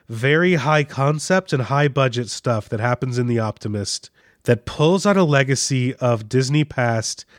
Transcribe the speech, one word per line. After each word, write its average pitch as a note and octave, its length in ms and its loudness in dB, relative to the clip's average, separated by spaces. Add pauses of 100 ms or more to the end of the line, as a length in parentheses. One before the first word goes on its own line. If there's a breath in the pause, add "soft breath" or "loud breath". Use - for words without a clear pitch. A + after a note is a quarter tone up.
very D3 460 2
high D3+ 300 2
concept D3+ 680 -2
and C3+ 100 0
high C#3+ 260 0
budget B2 400 -2
stuff A2+ 400 -4
that A2+ 120 -6
happens B2 380 -2
in A#2+ 100 0
The A#2 100 0
Optimist G#2 720 -6 (340 soft breath)
that A#2+ 220 2
pulls E3+ 400 0
out G3+ 100 4
a F#3+ 80 4
legacy C3+ 720 0
of A#2 320 0
Disney C3+ 360 2
past A#2 600 -2 (140 soft breath)